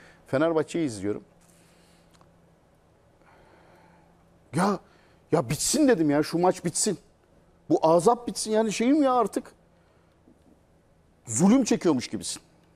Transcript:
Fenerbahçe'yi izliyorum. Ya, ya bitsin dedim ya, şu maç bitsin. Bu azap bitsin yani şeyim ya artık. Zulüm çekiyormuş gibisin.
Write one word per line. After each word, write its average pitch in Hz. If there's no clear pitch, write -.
Fenerbahçe'yi 160
izliyorum. 104
Ya, 190
ya 151
bitsin 269
dedim 165
ya, 147
şu 165
maç 175
bitsin. 175
Bu -
azap 175
bitsin 214
yani 214
şeyim 277
ya 254
artık. 247
Zulüm 196
çekiyormuş 165
gibisin. -